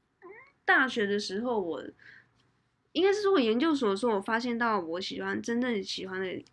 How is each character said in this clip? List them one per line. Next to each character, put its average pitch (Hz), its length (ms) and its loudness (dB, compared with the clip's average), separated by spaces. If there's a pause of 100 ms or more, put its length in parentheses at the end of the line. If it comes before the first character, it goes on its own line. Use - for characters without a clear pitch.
(640)
大 320 220 6
学 233 200 0
的 202 120 2
时 208 220 -4
候， 240 200 0
我， 165 220 -4 (1120)
应 294 100 0
该 392 100 6
是 415 100 0
说 392 100 4
我 370 80 6
研 226 180 2
究 320 160 2
所 247 160 2
的 196 60 2
时 226 100 -2
候， 226 80 2
我 196 60 0
发 226 180 -2
现 240 180 -4
到 226 220 0
我 170 220 -4
喜 190 200 -8
欢， 196 220 -4
真 233 180 -2
正 240 220 0
喜 190 240 -8
欢 190 140 -6
的 185 320 -6